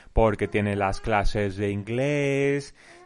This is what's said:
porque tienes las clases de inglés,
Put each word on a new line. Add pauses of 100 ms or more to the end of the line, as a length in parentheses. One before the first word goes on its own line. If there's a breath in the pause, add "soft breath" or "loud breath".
(120 loud breath)
porque
tienes
las
clases
de
inglés, (300 loud breath)